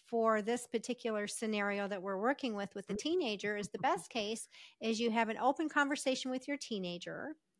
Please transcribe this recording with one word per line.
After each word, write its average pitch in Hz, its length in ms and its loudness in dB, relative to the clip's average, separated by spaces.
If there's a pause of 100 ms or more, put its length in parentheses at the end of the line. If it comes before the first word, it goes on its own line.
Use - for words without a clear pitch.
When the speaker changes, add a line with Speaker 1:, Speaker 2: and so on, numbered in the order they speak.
Speaker 1:
for 226 360 4
this 233 240 0
particular 220 640 -2
scenario 202 600 0
that 190 140 -4
we're 190 180 -2
working 247 340 0
with, 202 200 -4
with 202 140 -8
the 196 60 -2
Speaker 2:
Mm-hmm. - 20 0
Speaker 1:
teenager 214 600 0
is 202 140 -4
the 208 80 -6
best 320 320 0
case 220 380 -4 (320)
is 226 200 0
you 233 100 2
have 226 180 4
an 220 100 -2
open 285 300 4
conversation 269 640 2
with 262 180 -4
your 285 100 0
teenager, 180 800 -6 (240)